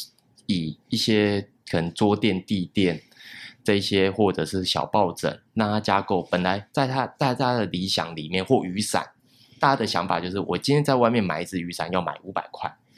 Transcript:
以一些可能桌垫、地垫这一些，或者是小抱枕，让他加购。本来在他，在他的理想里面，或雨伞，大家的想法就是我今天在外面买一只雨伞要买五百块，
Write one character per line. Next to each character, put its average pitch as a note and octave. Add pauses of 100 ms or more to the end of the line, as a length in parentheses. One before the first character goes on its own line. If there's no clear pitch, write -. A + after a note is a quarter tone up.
(480)
以 D#2+ (100)
一 A2+
些 G#2 (220)
可 F2+
能 E2+
桌 G#2
垫、 G2
地 F#2+
垫 F2 (640)
这 G#2
一 G2+
些， F#2+
或 G2
者 E2+
是 F2+
小 D2+
抱 F#2+
枕， - (140)
让 G#2+
他 G#2+
加 G2+
购。 F#2
本 F2+
来 F#2
在 C3+
他， C3 (140)
在 C3
他 B2
的 A#2
理 F2+
想 E2+
里 D#2
面， F#2
或 A2+
雨 F#2
伞， G2+ (540)
大 D3
家 C3+
的 A#2+
想 F#2
法 F2
就 F2+
是 G2
我 F2+
今 C#3
天 D3
在 C#3+
外 A#2+
面 A#2
买 E2
一 -
只 F#2
雨 F2
伞 E2+
要 F#2
买 D2+
五 E2+
百 -
块， - (220)